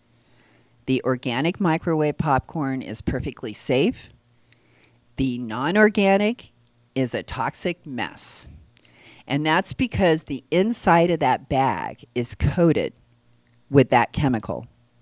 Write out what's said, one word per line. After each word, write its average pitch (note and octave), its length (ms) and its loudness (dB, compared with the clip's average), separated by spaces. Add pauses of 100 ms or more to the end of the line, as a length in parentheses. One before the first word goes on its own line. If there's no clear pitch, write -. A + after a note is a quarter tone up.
(880)
The C3 180 0
organic C3 560 -2
microwave D#3+ 580 0
popcorn C3+ 640 -2
is - 180 -12
perfectly B2+ 540 -6
safe. C#3+ 560 0 (1040)
The B2+ 220 -2
non-organic G3 1120 2 (440)
is C3 200 -2
a G2+ 80 -4
toxic - 640 -6
mess. - 600 -10 (800)
And D3 200 -2
that's D#3+ 260 0
because F#3 520 0
the C3+ 260 -10
inside F3 600 2
of D#3+ 100 0
that B2+ 280 0
bag G#2+ 560 -2 (100)
is A#2+ 200 -4
coated D3 580 2 (760)
with C#3 180 6
that A#2 240 2
chemical. A#2 540 -2 (360)